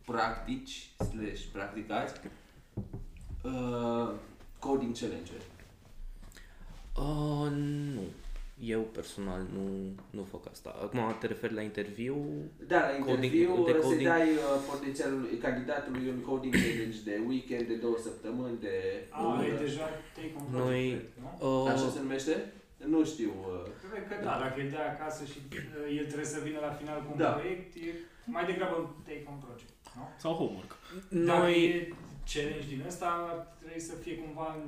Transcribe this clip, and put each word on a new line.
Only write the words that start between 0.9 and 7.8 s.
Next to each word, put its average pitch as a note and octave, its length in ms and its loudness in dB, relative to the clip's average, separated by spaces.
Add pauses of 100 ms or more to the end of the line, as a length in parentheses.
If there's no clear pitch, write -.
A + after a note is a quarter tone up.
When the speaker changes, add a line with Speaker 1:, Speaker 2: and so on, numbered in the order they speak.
Speaker 1:
slash A2 440 -4 (100)
practicați, G#2+ 600 -4 (1300)
uh, A#2+ 680 0 (480)
coding C3+ 380 2
challenge-uri? F#2 480 -6 (1500)
Speaker 2:
Uh, D3 560 2 (440)